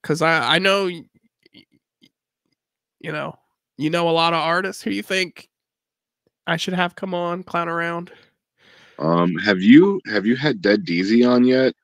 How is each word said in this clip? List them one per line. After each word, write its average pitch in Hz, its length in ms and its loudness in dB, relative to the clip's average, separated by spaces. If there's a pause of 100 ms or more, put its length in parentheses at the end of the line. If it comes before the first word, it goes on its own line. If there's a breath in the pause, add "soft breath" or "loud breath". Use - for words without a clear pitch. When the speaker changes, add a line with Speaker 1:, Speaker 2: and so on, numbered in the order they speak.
Speaker 1:
'Cause 147 180 -4
I, 156 340 0
I 175 40 0
know 196 260 0
y-, 170 180 -8 (500)
y-, - 100 -20 (380)
y-, - 80 -20 (880)
you 160 120 -12
know, 147 260 -10 (400)
you 151 120 -2
know 170 200 0
a - 20 0
lot 165 220 2
of 165 60 0
artists. 175 420 -4
Who 220 80 -6
do 196 60 -4
you 202 80 -6
think 185 460 -6 (1000)
I 165 100 -2
should 185 160 -6
have 175 220 -2
come 190 180 -8
on, 175 300 -6
clown 170 260 -6
around? 170 420 -6 (880 soft breath)
Speaker 2:
Um, 85 380 0
have 98 240 0
you, 151 460 8
have 104 180 -2
you 120 100 2
had 131 260 -4
Dead 101 240 2
Deezy 98 420 2
on 123 160 4
yet? 131 300 2 (100)